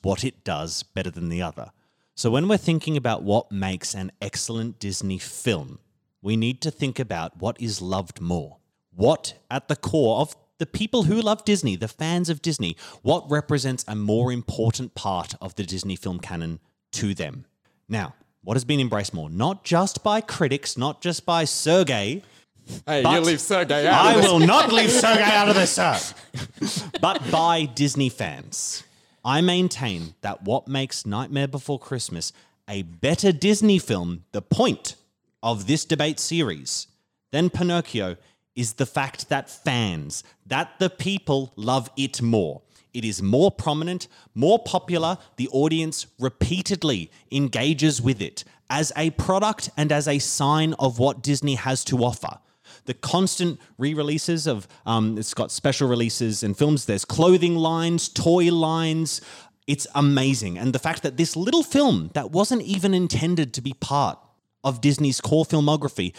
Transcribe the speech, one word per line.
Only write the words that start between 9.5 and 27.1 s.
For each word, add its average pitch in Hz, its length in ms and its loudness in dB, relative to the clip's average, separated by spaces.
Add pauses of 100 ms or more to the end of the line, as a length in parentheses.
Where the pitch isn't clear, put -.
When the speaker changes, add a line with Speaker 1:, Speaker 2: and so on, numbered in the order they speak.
Speaker 1:
at 135 180 -6
the 147 80 -2
core 117 440 2
of 151 160 -4 (240)
the 160 60 -4
people 220 380 -2
who 208 160 2
love 214 240 0
Disney, 156 300 2
the 107 140 -6
fans 170 420 -2
of 151 100 -4
Disney, 117 360 -4 (260)
what 151 260 0
represents 139 600 -2
a 107 80 -6
more 107 340 0
important 117 640 -2
part 92 480 -4
of 92 140 -12
the 104 80 -6
Disney 92 320 -6
film 90 240 -8
canon 82 400 -8 (320)
to 101 220 -4
them? 85 320 -10 (420)
Now, 98 260 -6 (300)
what 98 100 -4
has 127 100 0
been 143 140 0
embraced 107 340 -2
more? 78 160 -8
Not 127 360 -4
just 180 400 0
by 214 160 2
critics, 143 580 -4
not 143 240 -4
just 175 240 -4
by 170 180 2
Sergey. 147 800 2 (640)
Speaker 2:
Hey, 160 120 0
you 175 40 4
Speaker 1:
but 170 220 4
Speaker 2:
leave 165 160 2
Sergey 156 480 2
out 190 240 8
of 226 60 6
Speaker 1:
I - 20 8
Speaker 2:
this. 196 100 8
Speaker 1:
will 175 80 6
not 226 340 8
leave 226 200 4
Sergey 226 300 6
out 208 260 6
of 202 80 6
this, 185 160 4
sir. 156 260 2 (400)
<laughs> - 640 -8
But 170 300 0